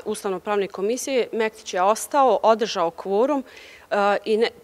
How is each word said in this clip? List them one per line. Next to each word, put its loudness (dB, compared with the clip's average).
ustavno-pravne -4
komisije. -2
Mektić -4
je 0
ostao, 2
održao 2
kvorum, -2
a, 2
i 0
ne-, 2